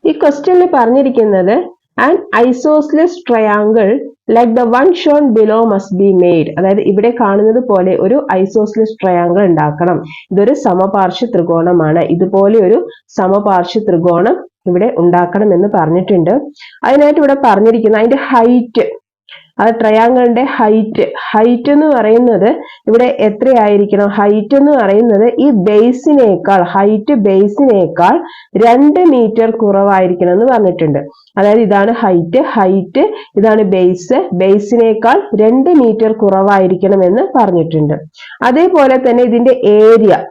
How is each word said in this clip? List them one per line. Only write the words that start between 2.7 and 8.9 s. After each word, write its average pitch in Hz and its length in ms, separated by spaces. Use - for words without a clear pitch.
triangle 214 680
like 233 180
the 240 160
one 247 220
shown 294 400
below 220 360
must 196 380
be 196 120
made." 175 460
അതായത് 190 200
ഇവിടെ 208 400
കാണുന്നത് 220 480
പോലെ 185 320
ഒരു 220 360
isosceles 214 720